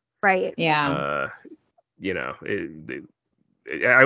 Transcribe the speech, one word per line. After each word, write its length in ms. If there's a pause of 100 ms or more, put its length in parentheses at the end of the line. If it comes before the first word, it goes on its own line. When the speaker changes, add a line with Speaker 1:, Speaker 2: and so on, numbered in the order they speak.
(220)
Speaker 1:
Right. 360
Speaker 2:
Yeah. 340
Speaker 3:
Uh, 360 (720)
you 160
know, 280
it, 280 (200)
it, 960
I, 200